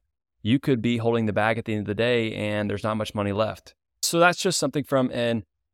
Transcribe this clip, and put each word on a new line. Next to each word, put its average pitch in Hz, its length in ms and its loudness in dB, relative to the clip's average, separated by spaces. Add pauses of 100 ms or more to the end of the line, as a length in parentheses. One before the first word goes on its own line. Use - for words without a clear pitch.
(420)
you 113 160 2
could 135 240 0
be 120 160 0
holding 113 300 0
the 104 60 0
bag 110 260 0
at 110 60 -8
the 110 80 -4
end 107 80 -2
of 98 40 -6
the 104 80 -4
day 113 400 0
and 104 340 -2
there's 101 160 -4
not 110 140 -2
much 107 160 -6
money 101 200 -2
left. 98 420 -4 (260)
So - 180 0
that's 175 220 4
just 185 160 0
something 143 260 -2
from 131 280 0
an, 117 320 -2 (300)